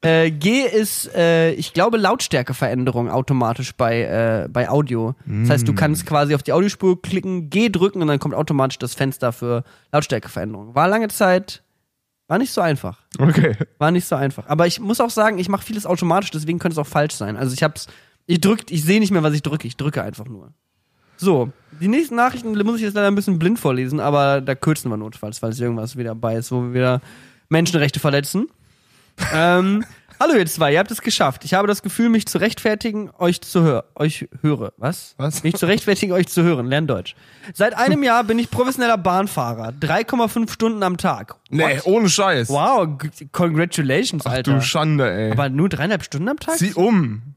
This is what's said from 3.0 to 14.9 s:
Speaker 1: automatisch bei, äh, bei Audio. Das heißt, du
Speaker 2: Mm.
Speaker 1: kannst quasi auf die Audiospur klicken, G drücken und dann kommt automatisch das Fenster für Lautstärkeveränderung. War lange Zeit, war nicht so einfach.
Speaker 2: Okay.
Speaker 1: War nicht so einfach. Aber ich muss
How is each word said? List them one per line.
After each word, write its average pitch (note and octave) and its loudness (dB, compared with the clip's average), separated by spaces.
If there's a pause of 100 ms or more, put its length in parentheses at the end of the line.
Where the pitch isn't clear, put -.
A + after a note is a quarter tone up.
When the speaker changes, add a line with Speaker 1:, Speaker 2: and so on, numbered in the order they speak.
Speaker 1:
automatisch B2+ -2
bei, A#2 0
äh, A2 0
bei B2 -2
Audio. B2+ 0 (100)
Das A2 -2
heißt, B2 2
du D3+ 0
Speaker 2:
Mm. G#2 0
Speaker 1:
kannst D#3 0
quasi D3 2
auf C#3 -2
die - -2
Audiospur F#3 2
klicken, F#3 -6
G A3 2
drücken F#3+ 0
und D#3 2
dann C#3+ 2
kommt D3 -4
automatisch C3+ 0
das B2 -8
Fenster C3 -2
für A#2+ -4 (300)
Lautstärkeveränderung. G#2+ -4
War D#3+ 4
lange A3 0
Zeit, F#3+ 0 (640)
war E3 0
nicht B3+ -2
so - -4
einfach. D#3 -2 (180)
Speaker 2:
Okay. D3+ 4 (220)
Speaker 1:
War D3+ 2
nicht F3 0
so D#3+ -2
einfach. C#3 -4
Aber D#3+ 2
ich F3 -2
muss A3 -2